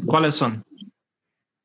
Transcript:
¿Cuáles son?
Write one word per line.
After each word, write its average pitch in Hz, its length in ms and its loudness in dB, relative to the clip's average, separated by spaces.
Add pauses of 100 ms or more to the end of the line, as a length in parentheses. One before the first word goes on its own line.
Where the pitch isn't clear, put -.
¿Cuáles 156 300 2
son? 113 280 -2 (1000)